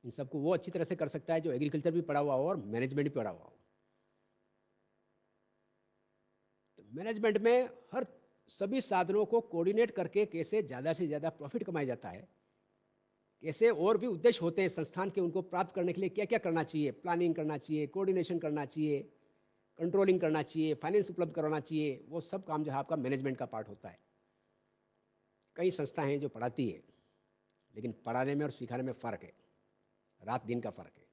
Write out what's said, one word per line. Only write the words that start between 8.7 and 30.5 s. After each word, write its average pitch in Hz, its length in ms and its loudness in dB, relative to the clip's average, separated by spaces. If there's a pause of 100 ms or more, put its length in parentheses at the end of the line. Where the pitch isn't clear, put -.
साधनों 190 460 2
को 226 140 4
कोऑर्डिनेट 208 500 2
करके 196 360 0
कैसे 202 360 -2
ज़्यादा 139 300 -2
से 170 140 -2
ज़्यादा 151 240 -2
profit 151 340 -6
कमाया 156 220 -2
जाता 117 240 -4
है, 92 180 -14 (1120)
कैसे 220 280 4
और 196 280 4
भी 220 80 0
उद्देश्य 170 360 4
होते 170 200 2
हैं 185 60 4
संस्थान 180 420 -2
के, 196 100 -2
उनको 175 220 0
प्राप्त 180 320 -2
करने 180 180 0
के 175 80 -4
लिए 185 100 0
क्या-क्या 208 280 0
करना 165 240 2
चाहिए, 147 280 0
Planning 170 440 0
करना 151 240 -2
चाहिए, 151 280 -2
coordination 185 520 0
करना 151 260 -2
चाहिए, 147 380 0 (760)
controlling 185 440 4
करना 156 220 2
चाहिए, 156 320 0
finance 190 360 2
उपलब्ध 170 240 -2
करवाना 151 260 0
चाहिए, 151 480 -2
वो 160 120 -6
सब 190 260 -8
काम 156 180 -2
जो 147 60 -4
है 135 60 -2
आपका 143 200 -2
management 131 420 -2
का 120 80 -4
part 110 220 -8
होता 101 200 -16
है। 90 120 -20 (1600)
कई 180 140 2
संस्थाएं 147 400 -2
हैं 143 100 0
जो 143 80 -4
पढ़ाती 117 420 -2
है, - 120 -14 (920)
लेकिन 110 180 -8
पढ़ाने 127 420 -2
में 147 100 0
और 139 60 -2
सिखाने 120 320 -8
में 131 100 -4
फ़र्क 113 300 -8
है, 87 100 -20 (920)
रात 117 220 -4
दिन 120 160 -2